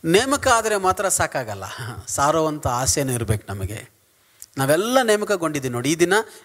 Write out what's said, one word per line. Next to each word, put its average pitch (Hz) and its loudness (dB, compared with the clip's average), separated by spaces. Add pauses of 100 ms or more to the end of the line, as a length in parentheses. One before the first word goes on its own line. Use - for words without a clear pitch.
ನೇಮಕ 262 2
ಆದರೆ 220 4
ಮಾತ್ರ 185 0
ಸಾಕಾಗಲ್ಲ, 123 -4 (440)
ಸಾರುವಂಥ 151 0
ಆಸೆನೂ 131 0
ಇರ್ಬೇಕು 110 -2
ನಮಗೆ. 98 -8 (680)
ನಾವೆಲ್ಲ 185 2
ನೇಮಕಗೊಂಡಿದ್ದೀವಿ 180 0
ನೋಡಿ. 120 -2
ಈ 165 2
ದಿನ 170 4 (320)